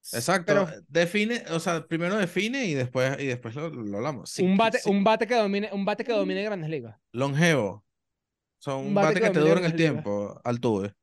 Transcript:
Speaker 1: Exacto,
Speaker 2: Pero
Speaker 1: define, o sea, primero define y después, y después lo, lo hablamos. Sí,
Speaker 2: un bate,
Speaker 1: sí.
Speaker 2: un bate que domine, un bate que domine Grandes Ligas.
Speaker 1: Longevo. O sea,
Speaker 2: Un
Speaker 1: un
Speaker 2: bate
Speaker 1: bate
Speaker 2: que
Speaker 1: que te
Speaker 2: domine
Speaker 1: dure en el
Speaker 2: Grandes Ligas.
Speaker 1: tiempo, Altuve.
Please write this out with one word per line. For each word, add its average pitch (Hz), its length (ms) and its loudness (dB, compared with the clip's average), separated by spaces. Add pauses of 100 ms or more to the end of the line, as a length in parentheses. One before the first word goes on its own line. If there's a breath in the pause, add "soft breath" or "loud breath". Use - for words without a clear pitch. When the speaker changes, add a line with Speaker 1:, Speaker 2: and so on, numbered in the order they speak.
(120)
Speaker 1:
Exacto, 175 420 0
Speaker 2:
Pero 196 120 2 (220)
Speaker 1:
define, 208 600 0
o 165 100 -2
sea, 165 260 -2
primero 170 300 -2
define 214 500 -2
y 156 80 -2
después, 131 460 0
y 143 60 -4
después 120 280 -6
lo, 151 140 -8
lo 107 300 -8
hablamos. 127 320 -8
Sí, - 120 -4
Speaker 2:
un 185 140 4
bate, 226 220 4
Speaker 1:
sí. - 100 -2
Speaker 2:
un 196 160 2
bate 220 220 4
que 240 80 0
domine, 208 380 0
un 196 120 -4
bate 202 180 -2
que 240 100 -4
domine 190 300 0
Grandes 185 280 -6
Ligas. 117 260 -8 (160)
Speaker 1:
Longevo. 139 560 2
O 104 160 -12 (720)
sea, 139 180 -6
Speaker 2:
Un 135 120 -6
Speaker 1:
un 202 60 0
Speaker 2:
bate 202 140 6
Speaker 1:
bate 185 120 2
Speaker 2:
que - 60 4
Speaker 1:
que - 60 4
te 170 80 2
Speaker 2:
domine 156 140 6
Speaker 1:
dure 180 60 4
en 175 60 -2
el 165 100 0
Speaker 2:
Grandes 160 140 4
Ligas. 151 140 -4
Speaker 1:
tiempo, 101 400 -6
Altuve. 117 580 0